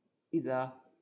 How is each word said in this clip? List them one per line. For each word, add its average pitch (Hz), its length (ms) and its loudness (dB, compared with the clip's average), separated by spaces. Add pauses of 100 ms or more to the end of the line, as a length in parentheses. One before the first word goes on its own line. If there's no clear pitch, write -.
(340)
إذا 127 460 0 (220)